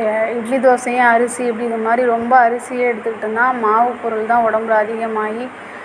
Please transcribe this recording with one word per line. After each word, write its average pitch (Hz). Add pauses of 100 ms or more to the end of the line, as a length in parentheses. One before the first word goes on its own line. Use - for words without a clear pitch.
(320)
இட்லி 233
தோசையும் 247
அரிசி, 233
இப்படி 233
இது 226
மாதிரி 233
ரொம்ப 233
அரிசியே 247
எடுத்துக்கிட்டோம்னா 226
மாவு 226 (120)
பொருள் 220
தான் 233
உடம்புல 226
அதிகமாகி, 220 (360)